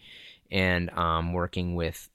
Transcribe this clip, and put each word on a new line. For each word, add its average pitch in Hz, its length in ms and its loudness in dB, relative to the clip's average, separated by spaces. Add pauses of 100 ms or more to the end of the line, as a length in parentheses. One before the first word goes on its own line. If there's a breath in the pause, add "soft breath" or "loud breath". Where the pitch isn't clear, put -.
(520 loud breath)
And, 90 400 2
um, 85 420 2
working 87 420 -2
with 82 400 -4